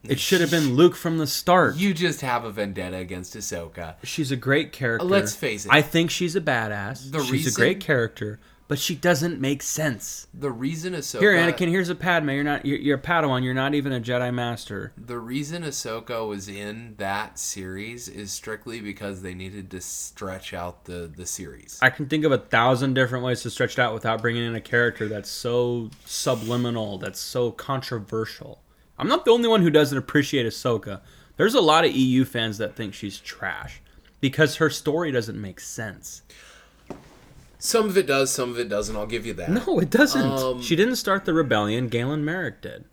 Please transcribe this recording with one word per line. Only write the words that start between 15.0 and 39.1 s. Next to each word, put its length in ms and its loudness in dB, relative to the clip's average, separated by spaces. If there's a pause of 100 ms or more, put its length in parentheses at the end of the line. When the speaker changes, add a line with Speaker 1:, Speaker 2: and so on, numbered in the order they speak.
Speaker 2:
reason 440 -6
Ahsoka 640 -6
was 220 -8
in 480 -10
that 400 -4
series 680 -8
is 240 -12
strictly 520 -10
because 400 -10
they 100 -10
needed 380 -12
to 100 -10
stretch 720 -10
out 320 -10
the, 320 -10
the 80 -14
series. 560 -12
Speaker 1:
I 80 6
can 220 -2
think 160 2
of 60 6
a 40 6
thousand 560 4
different 320 2
ways 160 0
to 80 -8
stretch 240 -2
it 60 -2
out 160 2
without 260 -2
bringing 240 0
in 100 -4
a 60 -6
character 480 0
that's 220 -8
so 580 -2 (160)
subliminal, 960 -2
that's 220 -8
so 320 -2
controversial. 1080 -6 (380)
I'm 100 -2
not 160 2
the 80 6
only 160 6
one 140 6
who 80 6
doesn't 280 6
appreciate 480 2
Ahsoka. 540 -2 (360)
There's 180 2
a 60 6
lot 240 6
of 60 4
E 80 0
U 260 6
fans 340 -2
that 180 -4
think 180 -8
she's 240 -10
trash 640 -10 (400)
because 360 4
her 140 4
story 400 -2
doesn't 300 -2
make 200 -10
sense. 600 -12 (1400)
Speaker 2:
Some 300 2
of 80 0
it 100 4
does, 240 2
some 200 -2
of 80 -6
it 100 -2
doesn't. 260 -2
I'll 120 -4
give 180 -4